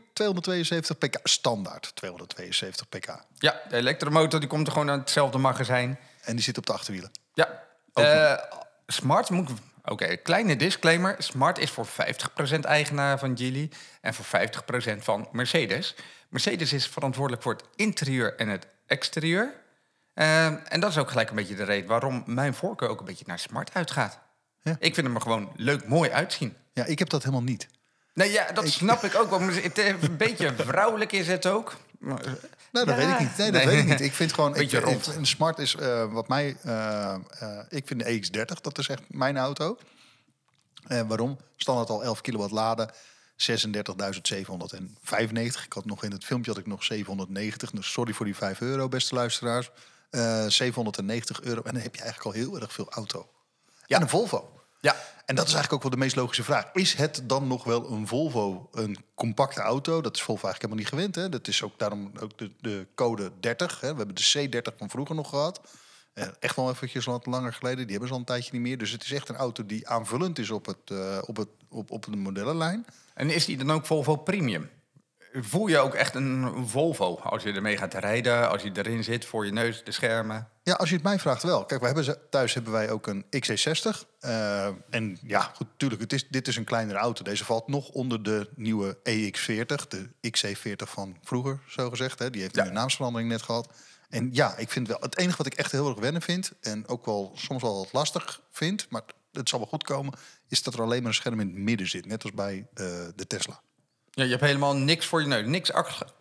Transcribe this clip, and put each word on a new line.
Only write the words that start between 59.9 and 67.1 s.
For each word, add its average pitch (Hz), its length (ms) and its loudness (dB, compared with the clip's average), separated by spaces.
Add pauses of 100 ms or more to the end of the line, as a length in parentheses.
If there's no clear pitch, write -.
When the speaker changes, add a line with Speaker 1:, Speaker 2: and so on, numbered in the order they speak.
Speaker 1:
Dat 123 160 -4
is - 60 -2
Volvo 104 240 -2
eigenlijk 92 160 -4
helemaal 110 160 -4
niet 160 360 -2
gewend, - 0 -
hè? 170 240 -2
Dat - 100 -10
is - 140 0
ook 107 160 -6
daarom 101 420 -2
ook 107 180 -10
de, 101 120 -8 (100)
de 101 340 -6
code 110 360 0 (100)
dertig, 135 400 -2
hè? 131 100 -4
We 156 60 -6
hebben 104 180 -4
de 143 340 2
C 120 40 -10
dertig 120 260 -4
van 104 120 -8
vroeger 160 240 -4
nog 151 140 -4
gehad. 151 320 0 (520)
Eh, 104 140 -8 (140)
echt - 160 -2
wel 127 140 0
eventjes 127 340 -6
wat 123 220 -4